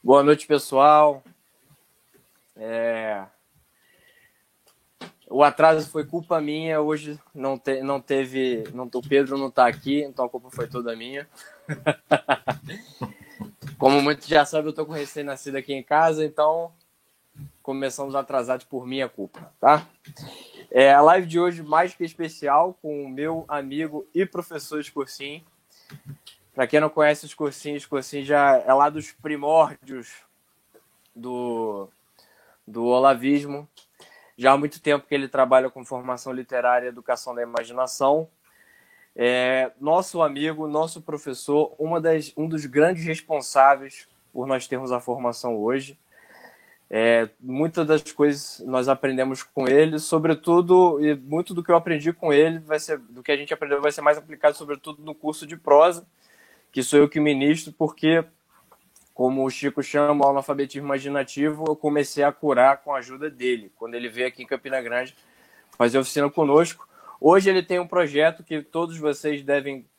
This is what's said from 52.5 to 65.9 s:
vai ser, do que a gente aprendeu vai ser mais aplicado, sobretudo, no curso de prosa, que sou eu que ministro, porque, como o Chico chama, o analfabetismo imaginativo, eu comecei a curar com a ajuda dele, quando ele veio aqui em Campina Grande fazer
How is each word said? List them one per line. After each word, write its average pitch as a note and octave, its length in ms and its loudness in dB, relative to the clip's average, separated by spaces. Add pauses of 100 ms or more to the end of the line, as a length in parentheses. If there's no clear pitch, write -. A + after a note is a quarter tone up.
vai D#3 220 -4
ser, D#3 180 -6
do A#2+ 240 -20
que - 80 -6
a C#3+ 60 2
gente D3 180 -6
aprendeu C#3+ 260 -4
vai C#3+ 120 0
ser D3 80 -10
mais D3+ 180 2
aplicado, D3+ 380 -2
sobretudo, D3 460 -12
no D#3 120 -14
curso D#3 320 -8
de E3 100 -16
prosa, E3 480 4 (680)
que C3 100 -4
sou D3 160 4
eu D3 100 6
que D3+ 120 -4
ministro, D3+ 520 0
porque, D#3+ 520 0 (880)
como C3 300 0
o C3 60 -2
Chico C#3 320 -6
chama, D3 440 0
o C#3 40 6
analfabetismo C#3 560 -4
imaginativo, C#3+ 840 -4
eu D3+ 80 -2
comecei D3 480 -2
a C#3+ 80 2
curar C#3 460 2
com D3 160 -8
a C3+ 40 -4
ajuda C3 320 -12
dele, B2 460 -6
quando A#2 180 -12
ele A#2+ 140 -10
veio A#2+ 180 -6
aqui B2+ 160 -10
em A#2+ 40 -16
Campina C3 340 -6
Grande B2 340 -6 (600)
fazer A#2+ 220 2